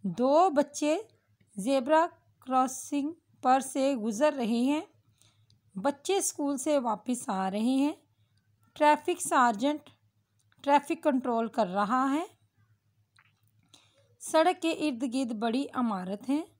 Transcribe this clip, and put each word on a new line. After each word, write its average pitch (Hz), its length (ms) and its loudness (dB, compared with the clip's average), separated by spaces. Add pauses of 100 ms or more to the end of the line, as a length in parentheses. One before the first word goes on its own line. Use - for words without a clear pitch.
दो 269 480 2
बच्चे 294 440 0 (600)
ज़ेब्रा 269 480 2 (360)
क्रॉसिंग 262 720 -2 (300)
पर 262 180 4
से 269 340 0
गुज़र 233 380 0
रहे 240 300 -2
हैं, 294 200 0 (920)
बच्चे 277 460 -2
स्कूल 285 360 -4
से 294 220 0
वापस 240 500 -4
आ 190 180 -2
रहे 220 280 0
हैं, 285 200 2 (800)
ट्रैफिक 302 460 2
सार्जेंट 262 680 0 (760)
ट्रैफिक 285 400 2
कंट्रोल 247 460 0
कर 220 180 0
रहा 208 380 0
है, 294 200 0 (2000)
सड़क 330 380 2
के 330 120 -2 (160)
इर्द 240 180 -4
गिर्द 254 320 -2
बड़ी 233 240 0 (160)
इमारत 202 520 -4
है 294 140 0 (160)